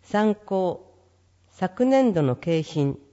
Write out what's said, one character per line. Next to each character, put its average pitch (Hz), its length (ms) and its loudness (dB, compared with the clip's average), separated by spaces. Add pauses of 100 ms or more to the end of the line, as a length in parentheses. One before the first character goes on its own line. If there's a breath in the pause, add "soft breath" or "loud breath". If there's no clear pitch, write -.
参 214 320 0
考、 190 580 -6 (600)
昨 185 320 -4
年 262 280 4
度 165 100 2
の 127 120 2
景 165 300 -2
品。 139 340 -2 (140)